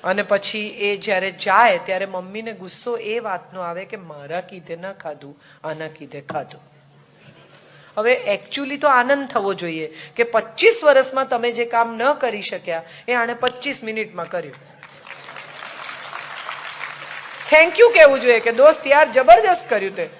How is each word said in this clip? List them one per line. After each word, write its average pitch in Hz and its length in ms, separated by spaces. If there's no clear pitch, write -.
અને 190 180
પછી 208 460
એ 202 280
જ્યારે 190 340
જાય, 196 540
ત્યારે 190 220
મમ્મીને 196 460
ગુસ્સો 190 440
એ 214 220
વાતનો 190 420
આવે 175 240
કે 208 120
મારા 156 440
કીધે 175 360
ના 185 160
ખાધું, 143 480
આના 156 240
કીધે 147 320
ખાધું. - 400
હવે 247 220
actually 277 420
તો 294 120
આનંદ 262 400
થવો 196 260
જોઈએ 160 420
કે 233 80
પચીસ 233 600
વર્ષમાં 262 440
તમે 233 240
જે 233 120
કામ 233 320
ન 254 160
કરી 233 300
શક્યા, 170 400
એ 240 40
આણે 233 220
પચીસ 254 500
મિનિટમાં 208 440
કર્યું. 160 260
Thank 330 200
you 466 220
કહેવું 277 260
જોઈએ 233 200
કે, 233 120
"દોસ્ત 269 340
યાર, 285 260
જબરજસ્ત 349 580
કર્યું 196 260
તે." 165 120